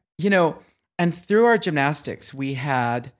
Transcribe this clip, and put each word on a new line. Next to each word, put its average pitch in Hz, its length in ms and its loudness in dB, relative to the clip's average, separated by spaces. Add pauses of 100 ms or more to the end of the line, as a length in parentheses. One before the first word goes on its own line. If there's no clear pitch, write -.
(180)
You 190 120 0
know, 175 280 2 (400)
and 170 160 0
through 208 300 2
our 233 140 4
gymnastics, 147 760 -2
we 135 200 -6
had 127 640 -2